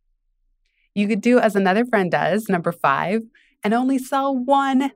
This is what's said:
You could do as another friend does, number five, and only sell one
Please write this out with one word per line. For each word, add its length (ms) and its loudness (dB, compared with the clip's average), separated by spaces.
You 120 0
could 140 -2
do 180 4
as 160 2
another 300 2
friend 240 0
does, 400 -2
number 220 0
five, 520 -2
and 100 0
only 240 0
sell 380 -2
one 600 0